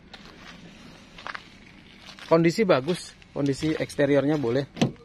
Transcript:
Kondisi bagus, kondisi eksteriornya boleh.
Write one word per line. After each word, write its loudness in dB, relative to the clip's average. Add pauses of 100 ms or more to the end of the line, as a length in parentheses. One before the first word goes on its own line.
(2250)
Kondisi 4
bagus, 0 (160)
kondisi -2
eksteriornya 0
boleh. -2 (360)